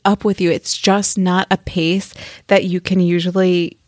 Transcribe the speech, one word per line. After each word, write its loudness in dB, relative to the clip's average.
up 0
with 0
you. 2
It's -4
just 0
not 0
a 2
pace -4
that 4
you -2
can 0
usually 0